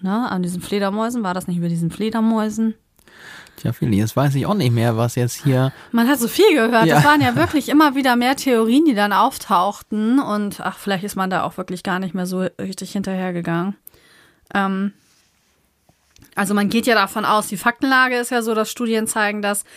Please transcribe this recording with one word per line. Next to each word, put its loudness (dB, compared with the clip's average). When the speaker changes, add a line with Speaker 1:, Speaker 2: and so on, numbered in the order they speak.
Speaker 1:
ne? -2
An -2
diesen -4
Fledermäusen. -2
War -4
das -6
nicht -2
über -2
diesen 0
Fledermäusen? 0
Speaker 2:
Tja, -4
Feli, 0
jetzt -2
weiß 2
ich 0
auch 0
nicht 2
mehr, 2
was 0
jetzt -4
hier 2
Speaker 1:
Man 2
hat 2
so -2
viel 4
gehört. 4
Speaker 2:
Ja. 6
Speaker 1:
Es 6
waren 6
ja 2
wirklich 0
immer 4
wieder 2
mehr 2
Theorien, 2
die 4
dann 0
auftauchten. 0
Und -4
ach, -8
vielleicht -4
ist -8
man -2
da 0
auch -6
wirklich -8
gar -4
nicht -6
mehr -4
so -4
richtig -10
hinterhergegangen. -4
Ähm, -4
also -2
man 0
geht 0
ja 4
davon -2
aus, 0
die -8
Faktenlage 0
ist -4
ja 0
so, -2
dass 0
Studien -2
zeigen, -2
dass -2